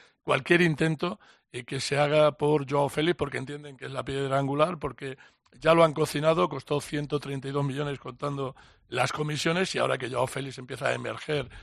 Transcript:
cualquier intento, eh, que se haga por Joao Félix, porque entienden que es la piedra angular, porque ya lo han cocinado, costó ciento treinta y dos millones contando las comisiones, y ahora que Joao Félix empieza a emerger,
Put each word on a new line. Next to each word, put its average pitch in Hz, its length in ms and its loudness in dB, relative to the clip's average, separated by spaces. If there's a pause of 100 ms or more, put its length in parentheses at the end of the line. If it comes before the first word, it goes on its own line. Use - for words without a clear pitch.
(220)
cualquier 139 400 4
intento, 160 580 2 (320)
eh, 123 120 -10
que 135 160 -8
se 139 180 -2
haga 147 360 6
por 147 360 2
Joao 143 200 2
Félix, 160 260 2
porque 135 220 -4
entienden 143 400 -10
que 131 80 -12
es 131 60 -10
la 131 120 -6
piedra 135 340 -2
angular, 147 400 2
porque 135 400 -10 (400)
ya 156 160 4
lo 165 120 8
han 156 80 2
cocinado, 156 560 2
costó 143 320 -4
ciento 147 360 -4
treinta 139 300 -8
y 135 40 -6
dos 143 120 0
millones 139 340 -4
contando 135 600 -8 (320)
las 123 240 0
comisiones, 160 600 -2
y 131 60 -2
ahora 131 180 2
que 127 120 -8
Joao 123 180 0
Félix 131 300 -8
empieza 127 320 -4
a 123 40 0
emerger, 123 560 -6 (140)